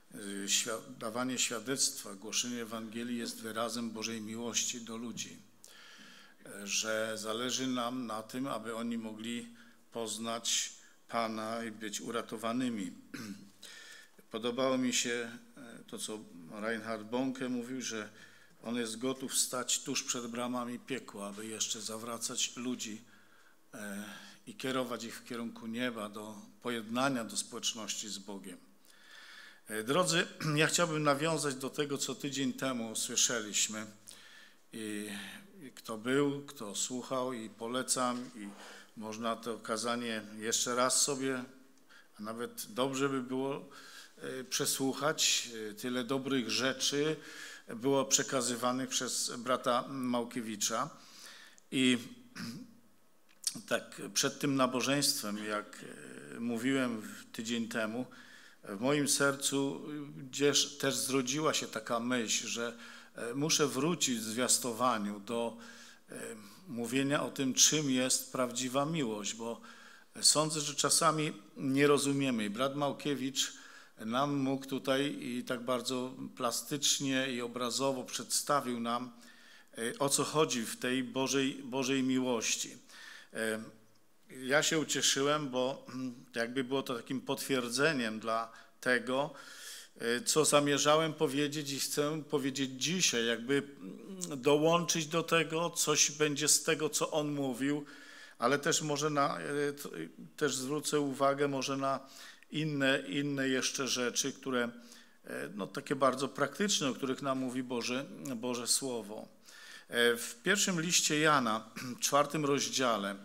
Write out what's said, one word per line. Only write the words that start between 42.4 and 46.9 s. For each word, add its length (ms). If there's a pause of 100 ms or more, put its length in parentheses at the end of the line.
dobrze 400
by 140
było, 460 (500)
e, 260
przesłuchać. 1080 (200)
E, 40
tyle 300
dobrych 460
rzeczy 640 (600)